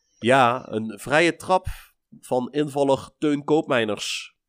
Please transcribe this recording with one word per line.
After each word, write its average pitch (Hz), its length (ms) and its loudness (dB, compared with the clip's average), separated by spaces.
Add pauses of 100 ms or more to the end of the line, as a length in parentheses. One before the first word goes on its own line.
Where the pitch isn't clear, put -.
(200)
Ja, 123 520 2
een 110 280 -6
vrije 156 360 2
trap 185 320 -2 (520)
van 123 320 -2
invaller 139 680 0
Teun 147 260 -2
Koopmeiners. 135 920 -2 (140)